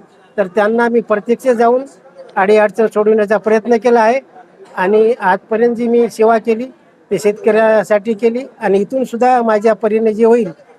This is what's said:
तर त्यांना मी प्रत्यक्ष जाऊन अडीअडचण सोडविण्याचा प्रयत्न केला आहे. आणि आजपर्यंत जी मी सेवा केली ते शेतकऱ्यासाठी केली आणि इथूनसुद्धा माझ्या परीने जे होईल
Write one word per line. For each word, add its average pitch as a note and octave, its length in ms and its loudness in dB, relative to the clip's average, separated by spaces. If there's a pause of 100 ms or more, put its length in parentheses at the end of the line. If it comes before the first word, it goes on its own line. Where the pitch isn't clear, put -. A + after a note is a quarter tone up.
(380)
तर G3+ 100 -2
त्यांना A3 420 0
मी A#3 120 0
प्रत्यक्ष A3+ 460 -4
जाऊन A#3+ 340 2 (540)
अडीअडचण G#3+ 500 2
सोडविण्याचा G#3+ 520 0
प्रयत्न A3 400 0
केला A#3 240 2
आहे. B3 300 -2 (440)
आणि G#3+ 440 0
आजपर्यंत G#3+ 560 -2
जी A#3 120 -4
मी A#3 220 0
सेवा A3 280 2
केली A3+ 280 -4 (460)
ते G3 80 -2
शेतकऱ्यासाठी G#3+ 920 0
केली A#3 320 -4 (140)
आणि G3 200 0
इथूनसुद्धा B3 640 -2
माझ्या A3 320 0
परीने A3 400 -2
जे A3 120 0
होईल A3+ 260 2 (280)